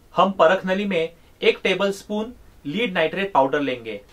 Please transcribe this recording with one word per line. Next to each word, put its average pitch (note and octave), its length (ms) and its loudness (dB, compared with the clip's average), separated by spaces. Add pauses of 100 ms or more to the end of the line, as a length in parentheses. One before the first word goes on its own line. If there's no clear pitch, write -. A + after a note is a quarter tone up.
(160)
हम F#3 140 4
परख F#3 360 4
नली F#3+ 180 -2
में E3+ 280 -2 (300)
एक A3+ 200 2
टेबल G3 300 0
स्पून G#3+ 400 -8 (340)
lead F#3 280 -4
nitrate F3 380 -2
powder C#3 280 2
लेंगे। A#2 400 -6 (120)